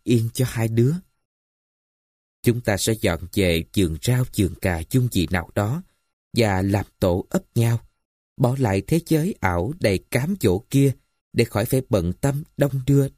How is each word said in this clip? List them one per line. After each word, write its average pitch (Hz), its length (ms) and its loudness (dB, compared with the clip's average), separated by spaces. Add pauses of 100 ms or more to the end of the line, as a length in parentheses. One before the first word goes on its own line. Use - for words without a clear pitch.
yên 113 320 2
cho 127 140 0
hai 113 200 -2
đứa. 117 260 2 (1500)
Chúng 120 180 2
ta 104 160 -2
sẽ 113 240 0
dọn 87 200 -2 (120)
về 85 320 2 (120)
vườn 82 260 2
rau 123 220 0 (120)
vườn 90 180 0
cà 85 280 -2
chung 123 300 0
gì 85 180 0
nào 90 240 -4
đó 117 280 -2 (500)
và 101 300 2
làm 98 240 -2 (120)
tổ 92 320 0
ấp 185 120 -2 (120)
nhau, 117 340 0 (480)
bỏ 131 220 0
lại 98 280 0
thế 165 200 2
giới 160 340 0
ảo 90 400 -2
đầy 101 180 0
cám 147 420 -4
dỗ 95 180 2 (120)
kia 139 220 4 (400)
để 117 120 2
khỏi 107 200 -2
phải 131 240 0
bận 90 240 0
tâm 139 300 -2 (140)
đong 139 300 0
đưa 139 320 2